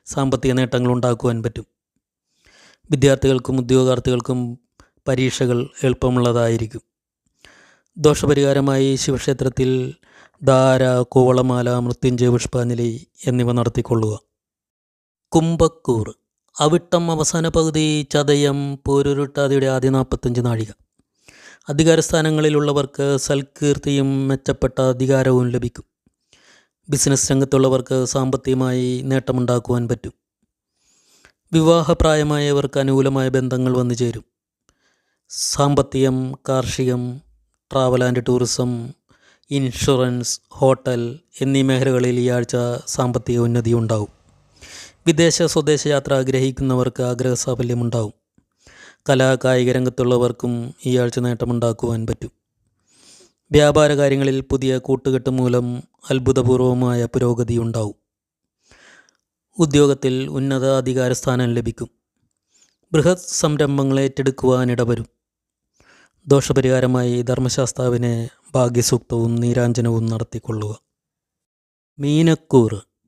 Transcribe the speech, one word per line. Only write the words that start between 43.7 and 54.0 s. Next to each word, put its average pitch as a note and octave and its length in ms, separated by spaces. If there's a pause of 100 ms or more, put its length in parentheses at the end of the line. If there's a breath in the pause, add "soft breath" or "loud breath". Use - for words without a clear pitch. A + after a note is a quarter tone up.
ഉണ്ടാവും. A2 340 (960 loud breath)
വിദേശ, E3 360
സ്വദേശ D3+ 440
യാത്ര C#3+ 280
ആഗ്രഹിക്കുന്നവർക്ക് C3 880
ആഗ്രഹസാഫല്യമുണ്ടാവും. A#2+ 1080 (1000 loud breath)
കലാ, C3 340
കായിക B2+ 280
രംഗത്തുള്ളവർക്കും B2 1000 (120)
ഈ B2+ 100
ആഴ്ച A#2+ 220
നേട്ടമുണ്ടാക്കുവാൻ A#2 880
പറ്റും. A2+ 240 (1200 soft breath)
വ്യാപാര D3 400
കാര്യങ്ങളിൽ C#3 480